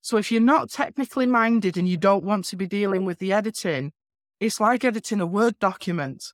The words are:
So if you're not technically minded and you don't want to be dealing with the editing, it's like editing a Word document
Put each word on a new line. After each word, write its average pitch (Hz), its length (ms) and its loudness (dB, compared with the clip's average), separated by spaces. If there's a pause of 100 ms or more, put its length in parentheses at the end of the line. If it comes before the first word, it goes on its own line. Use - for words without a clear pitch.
So 226 160 0
if 208 120 -2
you're 226 120 2
not 277 280 4
technically 262 560 -2
minded 226 520 2
and 180 100 0
you 180 80 0
don't 196 280 2
want 196 220 -2
to 202 100 -10
be 190 100 -4
dealing 196 380 -2
with 180 140 -4
the 190 140 -2
editing, 190 600 -2 (460)
it's 220 220 -2
like 233 240 2
editing 220 360 -2
a 175 60 0
Word 214 320 0
document 170 640 -4 (120)